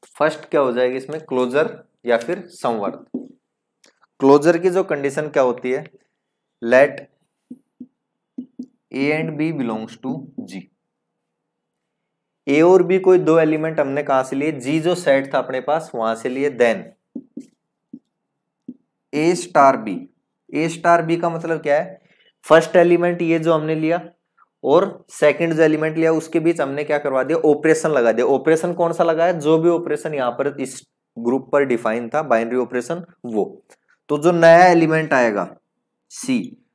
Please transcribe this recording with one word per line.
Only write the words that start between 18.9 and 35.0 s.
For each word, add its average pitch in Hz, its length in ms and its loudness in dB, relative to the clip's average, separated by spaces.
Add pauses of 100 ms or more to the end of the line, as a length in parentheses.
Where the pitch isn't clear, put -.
A 160 240 0
स्टार 139 420 4
बी, 107 180 -8 (540)
ए 156 180 -4
स्टार 170 340 2
बी 160 140 -2
का 170 140 -4
मतलब 165 320 -6
क्या 147 140 0
है? 170 240 -6 (460)
फर्स्ट 160 300 6
एलिमेंट 175 460 4
ये 165 160 0
जो 160 160 0
हमने 156 200 -2
लिया 160 260 -2 (640)
और 175 460 0
सेकंड 156 440 0
जो 160 80 2
एलिमेंट 156 340 0
लिया 160 160 0
उसके 160 280 -4
बीच 165 200 -2
हमने 139 240 -4
क्या 147 140 -4
करवा 135 240 -2
दिया? 151 180 -2
ऑपरेशन 156 500 2
लगा 120 220 2
दिया। 123 160 0
ऑपरेशन 156 460 0
कौन 170 180 -2
सा 165 120 0
लगाया? 165 300 0
जो 160 240 2
भी 165 100 2
ऑपरेशन 160 460 -4
यहाँ 127 180 -2
पर 139 280 -6
इस 131 220 -10 (340)
ग्रुप 123 360 -4
पर 143 140 2
डिफाइन 117 420 -4
था, 151 160 -4
बाइनरी 117 320 0
ऑपरेशन, 127 480 -6 (220)
वो। - 360 -4 (480)
तो 147 80 0
जो 165 140 2
नया 170 340 8
एलिमेंट 160 460 2